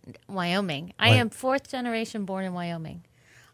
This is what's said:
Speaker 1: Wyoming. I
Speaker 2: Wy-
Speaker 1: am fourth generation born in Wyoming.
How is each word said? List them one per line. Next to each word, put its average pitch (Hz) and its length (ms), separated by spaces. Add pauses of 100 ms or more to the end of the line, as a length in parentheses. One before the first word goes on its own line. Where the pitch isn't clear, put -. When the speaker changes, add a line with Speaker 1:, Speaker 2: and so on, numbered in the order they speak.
(280)
Speaker 1:
Wyoming. 180 680
I 226 120
Speaker 2:
Wy- 254 60
Speaker 1:
am 233 140
fourth 269 400
generation 226 540
born 190 200
in 185 80
Wyoming. 170 520 (500)